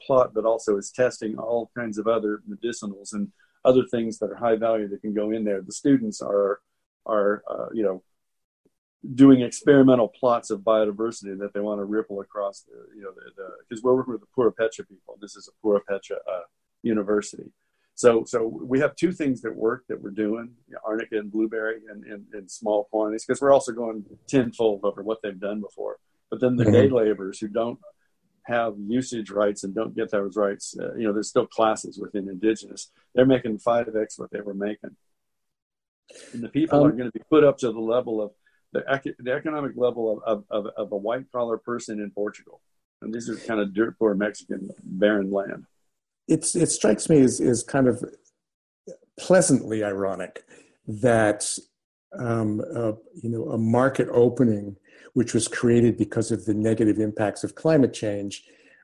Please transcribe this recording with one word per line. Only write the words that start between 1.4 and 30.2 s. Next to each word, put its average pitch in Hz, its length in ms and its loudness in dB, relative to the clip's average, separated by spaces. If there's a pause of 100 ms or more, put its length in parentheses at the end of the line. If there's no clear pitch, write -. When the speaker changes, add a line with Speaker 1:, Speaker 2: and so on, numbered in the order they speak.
Speaker 1:
kinds 113 220 -6
of 107 100 -2
other 107 420 -2
medicinals 101 640 -10
and 101 180 -6 (340)
other 127 200 6
things 113 340 -4
that 101 120 -4
are 98 40 -10
high 117 220 0
value 110 320 0
that 101 140 -10
can 107 120 -6
go 107 160 -2
in 110 140 -2
there. 101 160 -2
The 92 100 -14
students 123 500 0
are, 101 400 0 (460)
are, 104 420 0
uh, - 240 -8
you 113 120 -2
know, 92 180 -2 (1120)
doing 131 280 10
experimental 131 680 6
plots 117 420 0
of 104 120 -4
biodiversity 107 760 -2
that 101 160 -8
they 101 60 -4
wanna 104 240 -4
ripple 104 380 -4
across 101 400 -8
the, - 340 -20
you 104 60 -20
know, 98 120 -16
the, - 220 -20
the, 95 120 -14 (200)
'cause 110 160 -10
we're 127 100 6
working 131 200 -2
with 107 80 -10
the - 40 -20 (100)
Purepecha 113 520 -2
people. - 320 -20
This 101 160 -18
is 98 120 -20
a - 180 -10
Purepecha, 101 500 -2 (100)
uh, 90 160 -8 (400)
university. 104 680 -2 (420)
So, 113 300 4
so 113 220 -2
we 123 340 -2
have 147 160 0
two 175 160 0
things 139 300 -4
that 110 120 -6
work 117 340 -2
that - 120 -8
we're 107 80 -12
doing: 110 460 -6 (120)
you - 60 -20
know, - 100 -16
arnica 110 360 -6
and 104 120 -8
blueberry 110 520 -4 (100)
in, 104 180 -18
in, 104 220 -16
in 101 160 -16
small 104 360 -2
quantities, 110 420 -2
'cause 127 160 -2
we're 139 100 6
also 135 200 4
going 113 340 -8 (200)
tenfold 117 580 0
over 98 180 -2
what 110 200 -4
they've 98 160 -8
done 104 220 -6
before. 104 380 -10 (320)
But 113 100 -8
then 123 160 2
the 117 80 2
Speaker 2:
Mm-hmm. 107 80 6
Speaker 1:
day 131 160 8
laborers 107 500 0
who 110 100 -8
don't 117 300 -4 (640)
have 117 340 -2
usage 110 520 -4
rights 101 340 0
and 98 100 -8
don't 113 200 -6
get 113 160 -4
those 101 260 -4